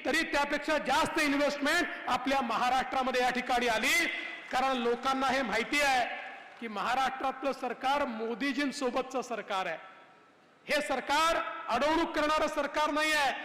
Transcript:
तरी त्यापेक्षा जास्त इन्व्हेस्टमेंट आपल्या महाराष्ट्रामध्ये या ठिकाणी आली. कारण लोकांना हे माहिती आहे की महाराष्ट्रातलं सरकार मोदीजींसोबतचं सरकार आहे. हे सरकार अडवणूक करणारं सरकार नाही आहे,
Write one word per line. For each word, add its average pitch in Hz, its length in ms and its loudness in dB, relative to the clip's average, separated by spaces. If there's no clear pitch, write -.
तरी 302 180 2
त्यापेक्षा 294 560 0
जास्त 285 420 0
इन्व्हेस्टमेंट 285 680 2
आपल्या 269 320 0
महाराष्ट्रामध्ये 247 840 0
या 247 80 4
ठिकाणी 247 380 0
आली. 277 380 2
कारण 262 240 2
लोकांना 247 500 0
हे 262 160 2
माहिती 226 380 0
आहे 262 260 4
की 233 80 -8
महाराष्ट्रातलं 254 840 -2
सरकार 269 520 0
मोदीजींसोबतचं 254 1160 -2
सरकार 202 440 -4
आहे. 160 120 -4
हे 294 120 2
सरकार 302 600 2
अडवणूक 311 480 2
करणारं 311 300 2
सरकार 302 440 0
नाही 311 220 2
आहे, 285 200 2